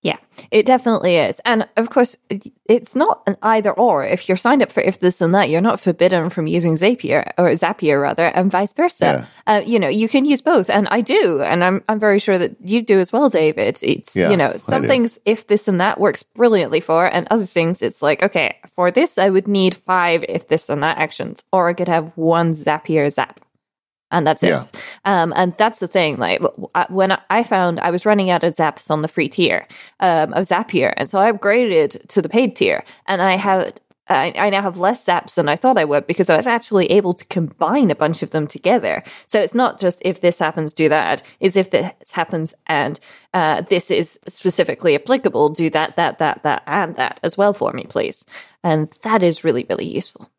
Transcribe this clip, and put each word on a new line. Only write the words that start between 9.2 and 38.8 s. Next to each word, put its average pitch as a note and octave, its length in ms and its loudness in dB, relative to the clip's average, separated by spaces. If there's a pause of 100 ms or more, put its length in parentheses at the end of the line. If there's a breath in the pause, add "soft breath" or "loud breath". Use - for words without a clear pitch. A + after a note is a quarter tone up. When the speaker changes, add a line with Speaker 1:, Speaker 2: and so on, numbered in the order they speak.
Speaker 2:
Yeah. G#3+ 80 4
Speaker 1:
Uh, G3+ 60 2
you A#3 180 0
know, D#3+ 80 0
you G#3+ 200 0
can C4+ 160 2
use C#4+ 160 2
both, C#4 300 2
and G3+ 220 2
I A3 80 0
do, G#3 420 0
and F3 220 0
I'm, F#3 240 0
I'm G#3+ 100 -2
very G#3 220 2
sure G3 180 0
that F3 220 -2
you G#3 200 -2
do G#3 200 2
as F3+ 120 -2
well, G3+ 160 2
David. D#3 540 0
It's, - 320 -4
Speaker 2:
Yeah, F#2+ 160 2
Speaker 1:
you G3+ 60 4
know, C#3+ 320 0
some - 160 -2
Speaker 2:
I - 20 -2
do. - 0 -
Speaker 1:
things A#3+ 380 0
If G#3+ 240 -2
This G#3 180 0
and F#3 140 0
That F#3+ 180 0
works G3 240 0
brilliantly G3+ 580 0
for, E3+ 320 2
and E3+ 200 -2
other G#3+ 140 0
things E3+ 360 -2
it's - 180 -6
like, C#3+ 220 0
okay, F3 340 -2 (140)
for F3+ 220 0
this C#4 260 0
I G3 120 2
would F#3+ 180 0
need F#3+ 260 2
five F3 540 -2
If - 180 -6
This D#3+ 220 -2
and C#3+ 160 -2
That D#3+ 140 -2
actions, - 440 -6 (100)
or F3+ 160 2
I F3 60 -2
could F3+ 140 -4
have E3 260 -2
one E3 400 2
Zapier D3+ 560 -2
zap. - 300 -6 (680)
And D#3+ 160 0
that's D3+ 160 0
it. - 60 2
Speaker 2:
Yeah. - 160 0 (400 loud breath)
Speaker 1:
Um, F3 320 0
and F3+ 220 0
that's A3 220 0
the F#3 60 -6
thing. D#3+ 300 0
Like, F#2 240 -2
w-, C#3 160 0
w-, - 180 -14
I, - 140 0
when F#3+ 240 0
I, - 160 -2
I G#3+ 140 0
found F3+ 360 0
I - 120 -2
was F3 160 -2
running G3+ 240 2
out F3 120 2
of E3 140 -2
zaps - 340 -2
on D3+ 120 0
the D#3+ 60 -4
free D#3 200 -2
tier, - 400 -2 (320 loud breath)
um, E3 320 2
of F#3+ 160 -2
Zapier, F3 480 -2
and - 140 -6
so G3 80 -2
I G#3 120 4
upgraded G3+ 800 0
to G3 140 0
the - 80 -4
paid A#3 260 0
tier, F2+ 280 0 (220 loud breath)
and F#3+ 140 -2
I F#3+ 160 2
had, G3 460 -2 (260)
I, C#3+ 300 0
I G3+ 100 2
now G3 140 0
have F#3 160 -6
less G3 260 -2
zaps F3 300 -2
than D#3+ 120 0
I D3 100 0
thought B3+ 200 2
I E3+ 80 2
would D3 220 0
because - 240 0
I C4 80 6
was A#3+ 80 -2
actually A3+ 400 0
able G3+ 260 2
to - 140 -8
combine F3 640 0
a D3 40 0
bunch D#3 280 -2
of D3+ 80 -10
them D3+ 160 -4
together. F3 560 -2 (240 loud breath)